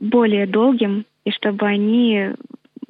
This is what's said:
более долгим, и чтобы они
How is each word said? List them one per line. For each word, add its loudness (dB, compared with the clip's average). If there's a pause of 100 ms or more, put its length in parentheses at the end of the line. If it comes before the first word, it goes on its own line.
более 2
долгим, 0 (200)
и -2
чтобы -4
они 2 (600)